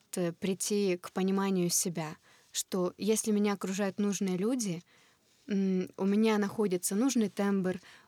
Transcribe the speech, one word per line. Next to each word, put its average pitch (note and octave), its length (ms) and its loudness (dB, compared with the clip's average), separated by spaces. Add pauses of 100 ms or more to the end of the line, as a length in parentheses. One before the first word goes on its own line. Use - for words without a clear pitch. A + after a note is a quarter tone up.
(160)
э, F3 160 0
прийти F#3+ 680 0
к - 140 -14
пониманию F#3+ 580 2
себя, E3 460 -2 (360)
что - 460 -2
если G#3+ 340 0
меня G#3 220 2
окружают F#3+ 440 -2
нужные G3+ 380 0
люди, G3+ 460 -2 (640)
м, F#3+ 480 0
у F#3+ 100 0
меня G#3+ 320 4
находится G3+ 580 -2
нужный A#3 340 2
тембр, G3 500 0 (280)